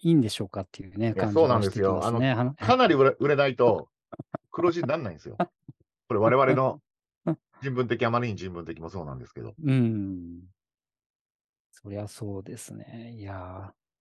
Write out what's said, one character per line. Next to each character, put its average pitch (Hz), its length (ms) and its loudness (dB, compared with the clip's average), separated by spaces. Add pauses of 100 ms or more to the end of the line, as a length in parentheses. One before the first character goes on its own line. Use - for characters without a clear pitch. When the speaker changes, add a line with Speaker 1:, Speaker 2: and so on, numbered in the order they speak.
Speaker 1:
い 165 120 2
い - 20 6
ん 151 60 6
で 113 80 2
し - 120 -6
ょ 107 40 -6
う 95 40 -10
か - 120 -8
っ 92 100 -8
て - 120 -16
い 95 60 -16
う 95 80 -16
ね、 110 100 0
Speaker 2:
い - 20 2
や、 131 80 0
Speaker 1:
感 104 140 0
じ 101 40 0
が - 0 -
し - 0 -
て - 0 -
き 160 60 6
ま - 0 -
す - 0 -
ね。 - 0 -
Speaker 2:
そ 165 40 8
う 139 40 6
な 120 100 4
ん - 40 2
で 98 80 2
す 107 100 -4
よ。 95 240 2
あ 113 80 0
の、 117 80 0
Speaker 1:
は 123 240 2
な-、 139 100 -4
Speaker 2:
か 233 220 2
な 254 100 6
り 165 80 6
売 131 100 6
れ、 135 140 4
売 139 100 0
れ 147 80 2
な 139 120 4
い 127 80 -4
と、 104 320 4 (640)
黒 175 180 2
字 170 120 -2
に 135 40 -4
な 143 100 0
ん 165 60 -6
な 104 80 -6
い 82 40 -12
ん - 20 -20
で 73 60 -20
す - 60 -16
よ。 104 100 -16
Speaker 1:
<laughs> 175 120 -2 (580)
Speaker 2:
こ 117 60 -2
れ 101 60 2
我 113 160 4
々 131 180 4
の 131 260 0 (840)
人 135 120 -6
文 123 140 0
的、 120 160 0
あ 117 60 2
ま 120 100 2
り 123 80 -2
に 101 80 -6
人 90 160 -10
文 87 120 -10
的 78 160 -12
も 82 100 -10
そ 92 120 -8
う 76 40 -10
な 69 80 -10
ん 65 40 -12
で 60 80 -16
す - 80 -20
け - 60 -14
ど。 110 200 -14
Speaker 1:
う 143 120 0
ん。 95 720 -2 (1300)
そ - 180 -20
り 101 80 -10
ゃ 104 80 -8
そ 101 340 -12
う - 40 -12
で 113 140 -16
す - 160 -18
ね。 117 420 -18
い 107 60 -16
や 95 500 -14 (280)